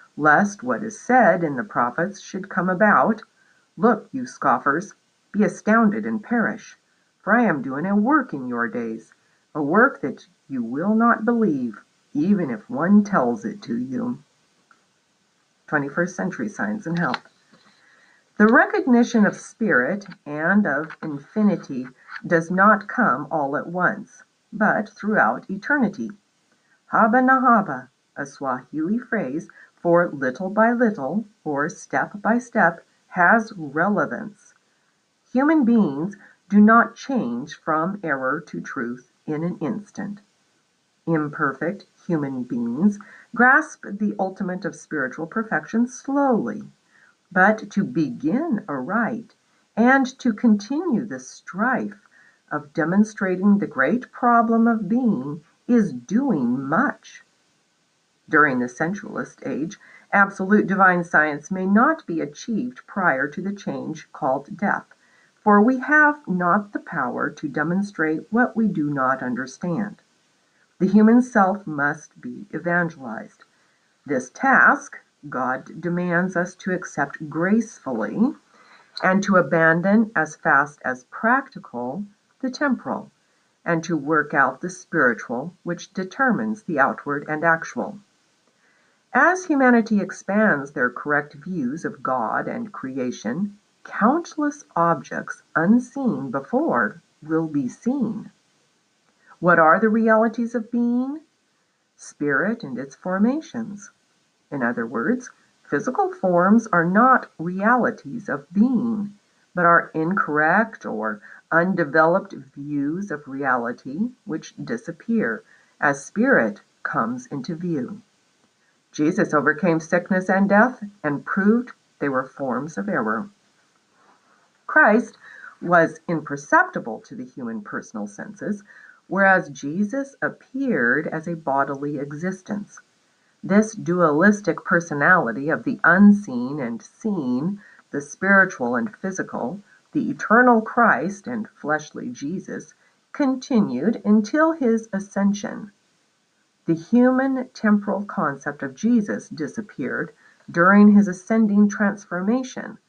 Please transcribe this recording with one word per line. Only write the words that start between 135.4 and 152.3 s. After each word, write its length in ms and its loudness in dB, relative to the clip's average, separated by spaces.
of 140 -2
the 200 -4
unseen 760 6
and 220 -6
seen, 800 -4
the 100 -6
spiritual 760 2
and 200 -4
physical, 640 -8
the 200 -2
eternal 500 4
Christ 640 0
and 240 -8
fleshly 600 -6
Jesus, 640 -10
continued 920 0
until 460 2
his 420 0
ascension. 760 -4
The 100 0
human 800 2
temporal 500 0
concept 560 -6
of 140 -8
Jesus 520 0
disappeared 840 -8
during 420 8
his 140 6
ascending 600 2
transformation, 1080 -4